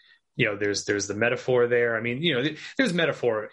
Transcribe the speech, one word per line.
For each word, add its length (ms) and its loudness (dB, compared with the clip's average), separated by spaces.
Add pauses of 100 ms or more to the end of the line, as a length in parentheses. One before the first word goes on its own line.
(360)
you 100 2
know, 100 -2
there's, 280 -2
there's 240 0
the 60 -6
metaphor 520 2
there. 300 2
I 40 -2
mean, 220 -4
you 120 2
know, 80 0
th-, 160 -2 (180)
there's 160 2
metaphor 600 0